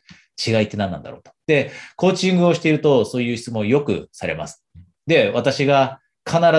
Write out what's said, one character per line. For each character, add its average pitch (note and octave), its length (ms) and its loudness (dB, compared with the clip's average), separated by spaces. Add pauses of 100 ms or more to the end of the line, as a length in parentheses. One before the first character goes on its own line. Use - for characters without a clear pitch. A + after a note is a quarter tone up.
(440)
違 A#2 80 -2
い A2 120 2
っ G#2 40 0
て - 80 -12
何 G2+ 160 -2
な E2+ 60 -8
ん D2+ 60 -16
だ C#3 80 -16
ろ - 80 -18
う - 40 -20
と。 - 80 -20 (140)
で、 C#3+ 260 0 (240)
コ F3 120 0
ー F#3+ 60 2
チ F#3 180 -2
ン F#3 60 2
グ F3 100 4
を E3 60 4
し D#3+ 60 -2
て D#3+ 100 -2
い - 20 4
る D3 100 0
と C3+ 240 4
そ B2+ 140 -6
う - 20 -2
い A#2+ 120 -4
う A2+ 40 -4
質 A#2 140 -12
問 A2 100 -6
を G#2 40 -4
よ C#3 180 2
く G2+ 280 -4
さ - 160 -10
れ D#2 80 -6
ま D#2 120 -10
す。 - 180 -20 (400)
で、 C#3 240 2
私 B2+ 360 -2
が C3+ 340 2 (260)
必 E3+ 140 0 (200)